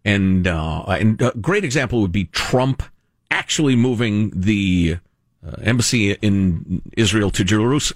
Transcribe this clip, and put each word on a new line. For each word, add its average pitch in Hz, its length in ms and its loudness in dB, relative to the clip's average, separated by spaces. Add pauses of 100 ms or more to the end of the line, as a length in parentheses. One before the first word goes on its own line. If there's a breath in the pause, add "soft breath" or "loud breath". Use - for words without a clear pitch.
and, 95 420 2
uh, 80 360 -2
and 98 400 0
a 123 80 2 (100)
great 196 240 0
example 123 360 0
would 95 100 0
be 95 140 -2
Trump - 580 -2 (480)
actually 151 440 0
moving 113 540 2
the, 90 680 0 (480)
uh, - 180 -14
embassy 117 480 0 (100)
in 95 600 0 (120)
Israel 104 360 0
to - 120 0
Jerus-, 110 520 0